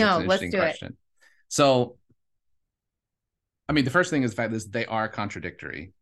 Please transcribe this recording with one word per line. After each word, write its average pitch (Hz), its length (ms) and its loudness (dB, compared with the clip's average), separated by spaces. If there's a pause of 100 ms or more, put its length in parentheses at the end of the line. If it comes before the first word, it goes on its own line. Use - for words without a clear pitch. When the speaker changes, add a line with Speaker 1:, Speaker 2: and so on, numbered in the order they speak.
Speaker 1:
that's 190 140 4
Speaker 2:
No, - 0 -
Speaker 1:
an 165 100 -2
Speaker 2:
let's 185 160 2
Speaker 1:
interesting 175 80 -6
Speaker 2:
do 196 80 -2
it. - 20 2
Speaker 1:
question. - 360 -4 (520)
So, 131 480 4 (1700)
I - 20 0
mean, 143 140 4
the - 40 0
first 175 200 4
thing 143 120 2
is 117 100 0
the - 40 -12
fact 113 160 -2
is 110 160 -6
they 117 160 -4
are 110 240 -2
contradictory 87 920 -10